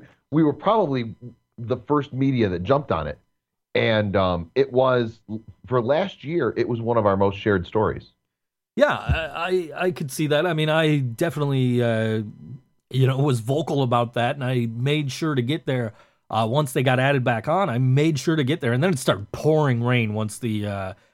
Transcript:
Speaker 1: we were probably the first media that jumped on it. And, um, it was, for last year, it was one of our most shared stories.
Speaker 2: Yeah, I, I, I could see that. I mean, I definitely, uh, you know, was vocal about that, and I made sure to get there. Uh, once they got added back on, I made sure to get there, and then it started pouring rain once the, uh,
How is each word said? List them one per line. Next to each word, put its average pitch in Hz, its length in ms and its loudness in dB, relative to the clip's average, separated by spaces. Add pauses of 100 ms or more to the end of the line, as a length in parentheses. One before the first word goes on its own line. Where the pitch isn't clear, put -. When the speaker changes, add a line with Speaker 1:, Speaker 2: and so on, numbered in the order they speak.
(300)
Speaker 1:
we 156 120 4
were 147 100 4
probably 143 600 0 (420)
the 120 220 -4 (100)
first 147 240 0
media 127 380 2
that 90 140 -4
jumped 139 280 0
on 80 140 -2
it. 71 120 -8 (560)
And, 110 400 2
um, 90 400 0
it 135 160 2
was, 123 500 0 (460)
for 127 140 0
last 151 420 -2
year, 139 320 -2
it 110 140 -2
was 113 140 -4
one 117 160 0
of 104 80 2
our 98 100 4
most 98 220 0
shared 95 280 0
stories. - 440 -2 (680)
Speaker 2:
Yeah, 285 160 4
I, 156 840 -2
I, 170 120 -4
I 185 40 0
could 156 200 -8
see 156 160 -2
that. 147 200 2
I 175 60 0
mean, 156 160 0
I 156 300 2
definitely, 127 840 0
uh, 113 400 0 (680)
you 131 180 4
know, 131 100 0
was 135 220 2
vocal 139 420 -2
about 120 320 0
that, 123 220 -2
and 139 80 -6
I 123 220 0
made 135 440 -2
sure 156 240 -2
to 127 80 2
get 139 240 -4
there. 123 280 -2 (360)
Uh, 113 180 2
once 139 240 0
they 143 120 0
got 127 160 4
added 135 240 2
back 123 240 -2
on, 180 200 0
I 120 100 -2
made 135 420 2
sure 160 160 0
to 147 80 2
get 131 160 -2
there, 120 120 0
and 127 120 2
then 190 80 2
it 135 80 -2
started 101 320 -2
pouring 147 500 2
rain 120 320 0
once 107 240 -4
the, 107 280 -4
uh, 98 260 -6 (220)